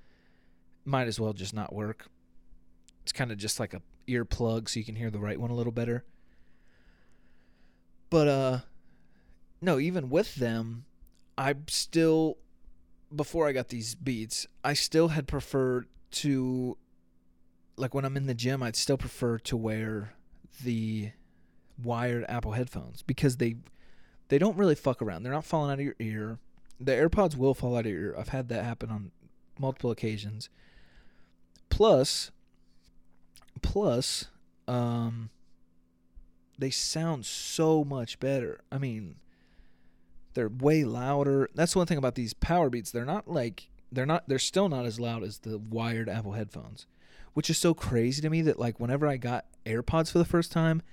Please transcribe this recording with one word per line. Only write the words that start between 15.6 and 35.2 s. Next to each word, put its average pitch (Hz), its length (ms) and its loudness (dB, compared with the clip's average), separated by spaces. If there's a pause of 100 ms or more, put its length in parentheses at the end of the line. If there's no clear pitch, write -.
to, 127 680 -2 (1040)
like, 131 160 -4
when 139 100 0
I'm 139 140 -2
in 135 80 -2
the 127 80 0
gym, 127 280 -2
I'd 113 140 -4
still 139 220 2
prefer 117 400 -2
to - 180 -4
wear 110 560 -2 (500)
the 110 500 -2 (680)
wired 120 460 -2
Apple 117 240 -4
headphones 113 500 -6
because 131 360 2
they, 117 180 0 (720)
they 139 100 6
don't 180 180 4
really 185 180 6
fuck 131 280 0
around. 95 200 -4
They're 127 100 -6
not 156 120 -4
falling 151 260 0
out 139 80 -2
of 143 60 -2
your 143 140 -4
ear. 110 400 -4 (420)
The 131 120 2
AirPods 156 440 4
will 131 180 4
fall 123 220 0
out 113 100 0
of 107 60 0
your 82 80 -2
ear. 98 180 -4
I've 110 100 -6
had 131 200 -4
that - 160 -2
happen 113 260 -6
on 104 200 -6 (480)
multiple 131 320 -2
occasions. 107 580 -4 (1200)
Plus, 170 600 4 (1300)
plus, 143 640 2 (420)
um, 117 600 -2 (1300)